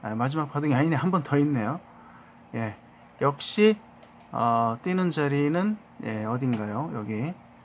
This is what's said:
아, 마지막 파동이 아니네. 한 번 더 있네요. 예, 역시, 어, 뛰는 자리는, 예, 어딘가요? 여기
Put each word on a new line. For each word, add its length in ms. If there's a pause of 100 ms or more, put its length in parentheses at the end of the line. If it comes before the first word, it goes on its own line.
아, 120
마지막 360
파동이 240
아니네. 200
한 160
번 120
더 160
있네요. 420 (720)
예, 240 (440)
역시, 560 (540)
어, 520
뛰는 280
자리는, 640 (260)
예, 220
어딘가요? 680
여기 400 (320)